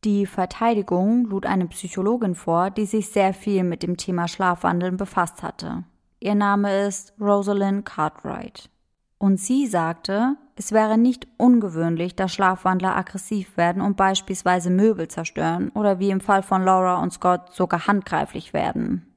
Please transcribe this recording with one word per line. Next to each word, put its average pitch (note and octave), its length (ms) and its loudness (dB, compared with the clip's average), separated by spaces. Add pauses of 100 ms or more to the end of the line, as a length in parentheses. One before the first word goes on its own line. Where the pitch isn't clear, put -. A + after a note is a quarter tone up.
Die G3+ 220 2
Verteidigung G#3 960 0
lud G3 200 -4
eine F#3 220 0
Psychologin F#3+ 720 -2
vor, F3 340 0
die G#3 160 -2
sich G#3 220 -2
sehr G3 260 2
viel G3 300 -2
mit E3+ 180 -4
dem F3 140 -4
Thema E3+ 320 -4
Schlafwandeln F3+ 680 -2
befasst F#3 460 -4
hatte. E3+ 400 -10 (380)
Ihr G#3 160 0
Name G3+ 500 2
ist - 340 -8
Rosalind G3+ 640 0
Cartwright. - 840 -8 (480)
Und G3 220 2
sie C4 260 0
sagte, G3 680 -2 (180)
es - 160 -10
wäre A3 280 4
nicht A#3+ 280 2 (100)
ungewöhnlich, F3 800 2
dass F#3+ 180 -2
Schlafwandler F#3 640 0
aggressiv F#3+ 600 -6
werden F3 260 2
und G3 140 0
beispielsweise F#3 760 0
Möbel F#3 380 2
zerstören E3 600 -4
oder G3+ 280 0
wie G3 120 0
im F#3+ 100 0
Fall G3 240 2
von F#3 200 0
Laura F#3 380 4
und F3+ 100 -4
Scott F3+ 400 -2
sogar F3+ 360 -2
handgreiflich E3 640 -2
werden. - 520 -2 (120)